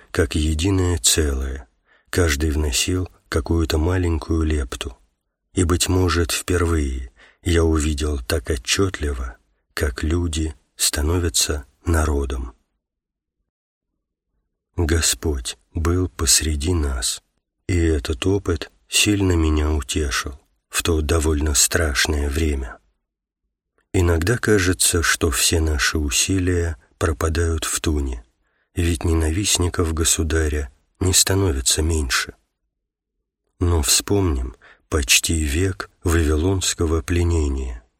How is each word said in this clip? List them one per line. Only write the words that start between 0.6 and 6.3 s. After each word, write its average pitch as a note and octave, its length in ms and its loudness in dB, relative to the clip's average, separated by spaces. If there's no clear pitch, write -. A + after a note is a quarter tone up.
целое, C2 680 -2
каждый D#2+ 400 0
вносил D2+ 580 -2
какую-то E2 500 0
маленькую E2+ 640 0
лепту. D#2 560 -4
И, F#2 100 2
быть F2 260 2
может, F2 440 2